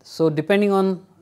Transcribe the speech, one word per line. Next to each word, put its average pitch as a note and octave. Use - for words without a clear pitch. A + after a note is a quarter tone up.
So, -
depending G3
on F#3+